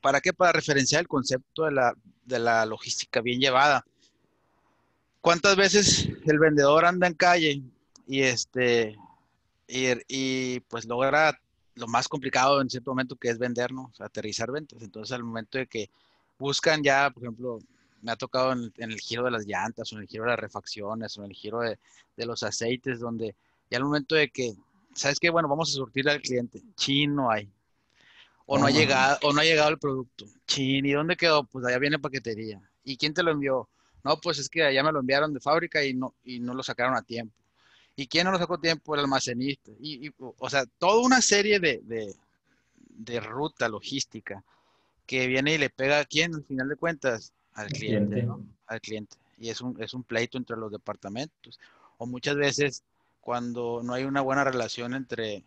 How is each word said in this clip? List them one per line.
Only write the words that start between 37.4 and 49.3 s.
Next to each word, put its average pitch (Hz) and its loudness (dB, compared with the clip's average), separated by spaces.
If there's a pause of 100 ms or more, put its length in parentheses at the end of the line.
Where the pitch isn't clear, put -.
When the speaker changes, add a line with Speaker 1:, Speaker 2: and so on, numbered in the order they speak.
Speaker 1:
¿Y 139 -6
quién 165 2
no 185 2
lo 190 0
sacó 170 -2
a 160 -6
tiempo? 160 -2
El 143 0
almacenista. 135 -2 (100)
Y, 147 -12
y, - -12 (100)
o, 127 -16
o 131 -8
sea, 139 0 (140)
toda 214 4
una 254 6
serie 202 4
de, 147 0
de, 107 -8 (720)
de 113 -10
ruta 120 -4
logística 107 -8 (640)
que 127 -2
viene 135 2
y - 0
le 143 0
pega 139 0
a 143 -2
quién, 160 0
al 151 -10
final 131 -4
de 147 -6
cuentas, 139 -4 (200)
al 104 -10
Speaker 2:
Al 101 -8
Speaker 1:
cliente, 107 0
Speaker 2:
cliente. 110 -2
Speaker 1:
¿no? 117 -8 (220)
Al 110 -8
cliente. 104 -12 (200)